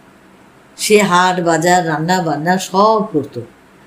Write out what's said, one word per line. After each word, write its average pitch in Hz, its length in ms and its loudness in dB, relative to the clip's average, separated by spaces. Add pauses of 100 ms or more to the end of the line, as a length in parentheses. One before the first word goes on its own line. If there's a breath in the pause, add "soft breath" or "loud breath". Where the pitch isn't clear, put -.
(760)
সে 208 240 2
হাট 180 400 2
বাজার 170 460 2
রান্না 165 340 -2
বান্না 160 360 -2
সব 208 560 0
করতো, 131 280 -6 (460)